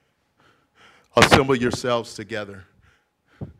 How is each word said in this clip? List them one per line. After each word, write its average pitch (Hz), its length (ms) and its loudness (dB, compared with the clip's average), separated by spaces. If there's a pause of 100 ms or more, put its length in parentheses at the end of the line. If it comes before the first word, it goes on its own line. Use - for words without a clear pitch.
(1160)
Assemble 135 380 6
yourselves 120 600 -2
together, 101 520 -12 (920)